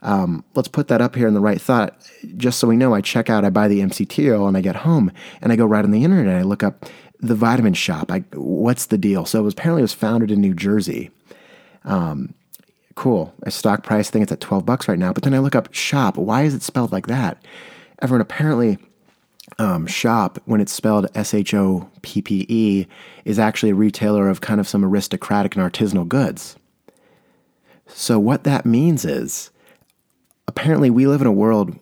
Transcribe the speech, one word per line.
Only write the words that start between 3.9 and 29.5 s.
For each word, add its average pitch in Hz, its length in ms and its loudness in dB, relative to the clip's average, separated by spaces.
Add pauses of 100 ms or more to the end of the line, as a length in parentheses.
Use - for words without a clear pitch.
C - 140 -4
T 147 260 0
oil, 101 160 2
and 95 80 2
I 95 60 0
get 92 140 -2
home, 151 360 2 (300)
and 117 100 0
I 117 40 4
go 113 100 4
right 107 180 2
on 101 80 2
the 110 120 2
internet, 156 300 4
and 92 60 2
I 90 40 0
look 98 200 -2
up - 220 -4 (340)
the 117 160 0
Vitamin 117 380 2
Shoppe. 82 380 -4
I, 95 80 -2 (140)
what's 85 540 -2
the 110 100 0
deal? 95 280 0
So - 140 0
it 107 40 0
was, 104 100 0
apparently 165 280 0
it - 20 4
was 107 100 -2
founded 113 360 -2
in 101 120 2
New 95 120 2
Jersey. 98 560 -4 (760)
Um, 78 500 -4 (600)
cool. 104 380 -2 (100)
A 101 80 -8
stock 104 320 -2
price, 107 260 -2
I - 20 -20
think 107 120 2
it's 95 80 -2
at - 100 -8
twelve 98 240 -2
bucks 127 220 -2
right 92 120 0
now. 92 140 0
But - 100 -6
then 139 100 2
I 131 60 2
look 135 160 0
up - 160 -2
Shoppe. - 460 -2
Why 113 260 0
is 151 100 2
it 135 80 -6
spelled 120 300 -4
like 95 160 -4
that? 117 360 -4 (580)
Everyone, 123 200 2
apparently, 120 560 0 (800)
um, 90 300 -2
Shoppe, 110 580 0
when 110 160 0
it's 98 120 -4
spelled 104 420 0
S 107 180 -4
H 101 200 -2
O 95 360 0 (140)
P - 180 -6
P 98 260 -4
E, 104 380 2 (380)
is 107 160 -2
actually 107 320 0
a 98 40 2
retailer 104 540 2
of 92 120 -2
kind 104 180 -2
of 98 80 -2
some 101 180 0
aristocratic 98 680 -2
and 95 80 0
artisanal 92 440 -2
goods. - 500 -2 (1300)
So - 320 0
what 113 240 2
that 139 220 0
means 135 400 2
is, 67 460 -6 (960)